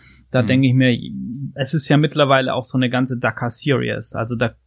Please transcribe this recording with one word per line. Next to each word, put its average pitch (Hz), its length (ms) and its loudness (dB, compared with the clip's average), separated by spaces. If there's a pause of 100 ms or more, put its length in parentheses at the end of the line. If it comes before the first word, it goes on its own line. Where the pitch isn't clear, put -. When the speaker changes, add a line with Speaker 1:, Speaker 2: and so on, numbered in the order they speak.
(300)
Speaker 1:
da 123 140 0
Speaker 2:
Mhm. 107 40 -2
Speaker 1:
denke 131 200 4
ich 123 60 4
mir, 127 240 4 (580)
es 139 180 -4
ist - 160 -2
ja 147 80 6
mittlerweile 139 560 2
auch 123 100 -4
so - 140 -4
eine 127 120 2
ganze 127 300 -2
Dakar-Series. 120 960 -2
Also 113 220 -4
da 117 160 -2 (140)